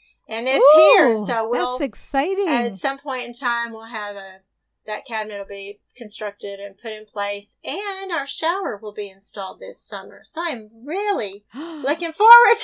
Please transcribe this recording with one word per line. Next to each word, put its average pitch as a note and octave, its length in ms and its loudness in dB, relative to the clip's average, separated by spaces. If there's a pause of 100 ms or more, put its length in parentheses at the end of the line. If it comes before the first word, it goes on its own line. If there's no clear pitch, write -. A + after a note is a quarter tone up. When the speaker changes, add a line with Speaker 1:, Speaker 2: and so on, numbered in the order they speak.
(280)
Speaker 1:
And A3+ 220 -6
it's A#4 260 8
here, C5+ 340 8
Speaker 2:
Ooh, G#3+ 160 0
Speaker 1:
so A3+ 240 -2
we'll, B3+ 280 -2
Speaker 2:
that's C4+ 100 -2
exciting. F#4 600 -2
Speaker 1:
at A#3 260 -2
some C4+ 220 -2
point B3+ 300 -8
in A#3+ 60 -12
time, A#3 380 -4
we'll A3+ 140 -14
have G#3 300 -8
a, F#3+ 240 -14 (460)
that G#3+ 200 -8
cabinet G#3+ 340 -6
will G3 60 -8
be G3 340 -12 (160)
constructed G3+ 640 -8
and G3 180 -12
put A3+ 140 -10
in G#3+ 140 -12
place, G3+ 580 -6
and F#4+ 480 -6
our C#4+ 160 -4
shower E4 540 -4
will G#3 120 -10
be G3+ 160 -8
installed F#3+ 500 -10
this F#3+ 220 -8
summer. G3 420 -8
So - 220 -8
I'm A3+ 240 -8 (140)
really C#4+ 680 -4
Speaker 2:
<gasps> - 40 -20
Speaker 1:
looking D#4 580 -4
forward A4+ 460 8
<laughs> - 60 -